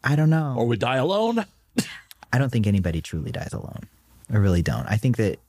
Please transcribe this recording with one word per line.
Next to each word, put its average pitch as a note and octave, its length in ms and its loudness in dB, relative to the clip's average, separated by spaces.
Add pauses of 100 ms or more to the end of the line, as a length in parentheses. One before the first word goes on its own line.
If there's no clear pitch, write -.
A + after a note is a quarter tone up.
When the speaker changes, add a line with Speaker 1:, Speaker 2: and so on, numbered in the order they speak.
Speaker 1:
I C#3+ 120 2
don't D#3 140 4
know. D3+ 280 0
Speaker 2:
Or A#2 80 2
we A#2 100 2
die B2+ 200 0
alone. G#3 480 0 (420)
<laughs> - 460 -14
Speaker 1:
I B2 60 2
don't C3+ 120 0
think G#2+ 160 0
anybody F2+ 340 0
truly - 300 -8
dies - 220 -8
alone. - 360 -12 (440)
I A2 40 2
really F#2+ 260 4
don't. C2 240 -2
I A2 100 0
think A#2+ 200 0
that G#2+ 220 -2 (100)